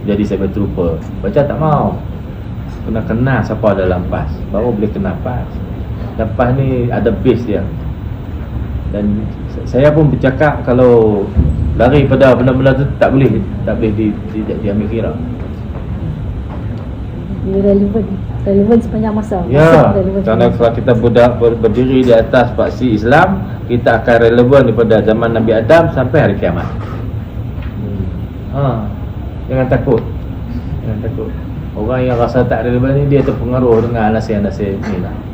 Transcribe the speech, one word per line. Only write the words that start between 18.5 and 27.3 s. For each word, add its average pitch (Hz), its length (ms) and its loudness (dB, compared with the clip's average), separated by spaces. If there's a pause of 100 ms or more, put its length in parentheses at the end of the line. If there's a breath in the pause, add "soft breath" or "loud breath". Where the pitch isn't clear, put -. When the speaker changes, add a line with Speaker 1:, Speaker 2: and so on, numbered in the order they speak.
Speaker 2:
sepanjang 220 320 -2
masa. 208 240 -4 (120)
Speaker 1:
Ya, 143 120 4
Speaker 2:
Masa 156 400 6
relevan 185 240 0
Speaker 1:
kerana 113 240 2
Speaker 2:
sepanjang - 80 -2
Speaker 1:
kalau 117 200 2
kita 110 200 2
budak 120 400 4
ber-, 113 240 2
berdiri 127 440 2
di 120 80 6
atas 117 440 4
paksi 110 400 0
Islam, 165 440 2 (280 loud breath)
kita 117 320 2
akan 120 200 4
relevan 123 480 6
daripada 110 260 4 (100)
zaman 113 280 2
Nabi 113 200 2
Adam 113 300 6 (100)
sampai 131 280 0
hari 101 200 2
kiamat. 85 240 -2 (1900)